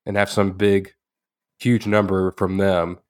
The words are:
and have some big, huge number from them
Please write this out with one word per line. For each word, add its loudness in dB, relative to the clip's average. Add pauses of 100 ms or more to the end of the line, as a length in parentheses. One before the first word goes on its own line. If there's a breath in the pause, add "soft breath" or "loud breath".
and -6
have 0
some 0
big, 0 (640)
huge 0
number 0
from -4
them 0 (120)